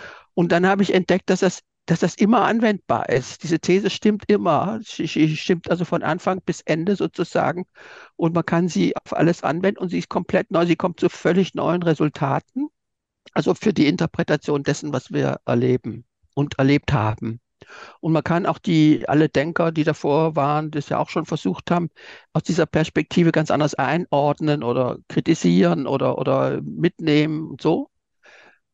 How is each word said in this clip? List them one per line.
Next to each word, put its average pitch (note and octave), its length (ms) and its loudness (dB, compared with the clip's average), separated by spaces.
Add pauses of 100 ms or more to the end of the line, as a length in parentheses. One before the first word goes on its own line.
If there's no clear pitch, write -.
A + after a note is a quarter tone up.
(320)
Und F3 180 0
dann F3+ 160 4
habe G3+ 160 4
ich F#3+ 120 0
entdeckt, F#3 340 0
dass F#3 120 2
das, F#3 200 0 (240)
dass - 160 0
das F3 140 0
immer A3 320 4
anwendbar G#3+ 640 0
ist. - 320 -4
Diese D#3 160 0
These F#3+ 320 0
stimmt G#3+ 360 0
immer. G3+ 560 2
Sie, - 240 -8
sie D#3 300 2
stimmt - 340 -2
also F3 140 0
von - 180 -2
Anfang F#3 440 -2
bis - 160 -4
Ende E3 340 0
sozusagen. F3 680 -2 (500)
Und E3 180 0
man E3 120 0
kann E3+ 220 0
sie F3 280 0
auf - 180 -10
alles E3 280 2
anwenden F#3 380 -2
und F3 100 -4
sie F3 80 -4
ist F3 100 -8
komplett - 420 -2
neu. E3+ 140 2
Sie E3+ 120 2
kommt E3+ 220 -4
zu F3 120 0
völlig F3 420 0
neuen E3 300 -2
Resultaten. D#3 840 0 (640)
Also D3+ 220 0
für - 180 0
die D3+ 140 4
Interpretation D3+ 760 -2
dessen, C#3+ 300 -4
was - 180 -6
wir C3+ 360 -2
erleben B2 580 -2 (300)
und C#3+ 240 -4
erlebt C#3 340 2
haben. A2+ 480 -2 (600)
Und D#3+ 120 0
man D3+ 100 2
kann E3 220 0
auch - 140 -2
die, D#3 500 4
alle D3+ 220 4
Denker, E3 420 0
die E3+ 100 0
davor D#3 540 0
waren, D3+ 340 0
das D3+ 200 -6
ja - 80 -2
auch - 100 -4
schon D#3+ 160 -4
versucht - 460 -4
haben, F3 180 0 (460)
aus D#3 80 -2
dieser D#3+ 240 0
Perspektive D#3+ 640 0
ganz D#3 180 0
anders D3 240 0
einordnen D3 880 0
oder B2 360 -2 (100)
kritisieren E3+ 800 2
oder, C3 320 -2
oder C3+ 420 0
mitnehmen D3+ 880 -2
und - 140 -16
so. A3 260 -2 (840)